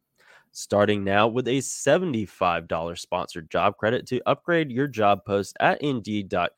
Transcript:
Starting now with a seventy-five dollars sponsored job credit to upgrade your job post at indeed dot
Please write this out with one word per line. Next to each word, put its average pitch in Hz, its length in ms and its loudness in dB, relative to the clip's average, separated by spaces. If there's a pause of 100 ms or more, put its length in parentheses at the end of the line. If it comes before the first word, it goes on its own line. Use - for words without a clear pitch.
(520)
Starting 104 520 2
now 101 240 4
with 120 200 -2
a 131 140 0
seventy-five 110 1080 0
dollars 85 340 -4
sponsored 85 480 -6
job 92 280 0
credit 113 300 0
to 127 180 -2
upgrade 156 460 0
your 131 160 -2
job 104 360 2
post 101 360 -2
at 175 220 2
indeed 107 480 -4
dot 87 280 -2